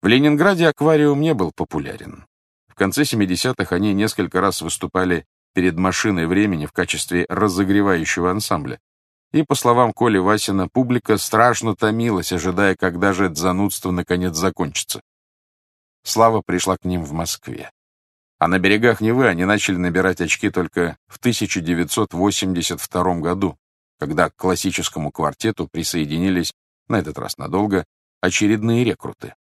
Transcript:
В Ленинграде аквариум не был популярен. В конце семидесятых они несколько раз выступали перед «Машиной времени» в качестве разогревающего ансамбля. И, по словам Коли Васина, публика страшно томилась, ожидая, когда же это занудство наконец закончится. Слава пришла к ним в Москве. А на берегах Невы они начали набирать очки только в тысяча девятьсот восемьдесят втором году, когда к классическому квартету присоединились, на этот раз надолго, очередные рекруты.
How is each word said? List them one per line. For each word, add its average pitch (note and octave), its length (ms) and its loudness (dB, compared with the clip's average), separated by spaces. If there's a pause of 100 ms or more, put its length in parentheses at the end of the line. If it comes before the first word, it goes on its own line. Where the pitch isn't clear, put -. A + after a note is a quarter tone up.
В F#2 40 0
Ленинграде D3+ 640 4
аквариум D3 520 4
не D#3 120 2
был F#2 200 0
популярен. - 720 -8 (420)
В - 60 -20
конце G2 300 0
семидесятых G2+ 680 -2
они G2 220 0
несколько G2 460 0
раз F#2+ 220 0
выступали F2 640 -2 (300)
перед F2+ 220 2
«Машиной F#2 500 0
времени» F#2 400 0
в - 60 -12
качестве F2 560 -2
разогревающего F#2+ 1000 0
ансамбля. F2+ 480 -4 (540)
И, D#3 100 2
по D3 140 0
словам A#2+ 360 2
Коли A2+ 260 2
Васина, G2 500 0
публика B2 480 0
страшно A2+ 580 2
томилась, A2 580 0
ожидая, F#2 440 0
когда F#2 360 0
же F#2+ 140 0
это E2 80 -2
занудство F#2 560 -2
наконец F2+ 460 -2
закончится. E2+ 640 -4 (1040)
Слава A2+ 420 2
пришла F2+ 300 -2
к - 80 -16
ним F2+ 180 -2
в D2 100 -10
Москве. - 600 -8 (680)
А D#2+ 80 2
на F#2 140 2
берегах G#2+ 400 2
Невы A#2 260 2
они F2+ 180 2
начали G2 320 0
набирать F2+ 440 0
очки F2+ 280 -2
только F2 480 -2 (120)
в - 100 -20
тысяча A2 420 -2
девятьсот E2+ 540 -2
восемьдесят F2+ 680 0
втором F2 400 -2
году, F2+ 380 -2 (400)
когда D#2 320 0
к - 60 -20
классическому E2+ 760 -4
квартету D#2+ 560 -4
присоединились, E2 880 -2 (320)
на A2+ 140 0
этот D2+ 180 -8
раз - 180 -10
надолго, F#2 480 -2 (360)
очередные A2+ 640 2
рекруты. - 500 -6 (120)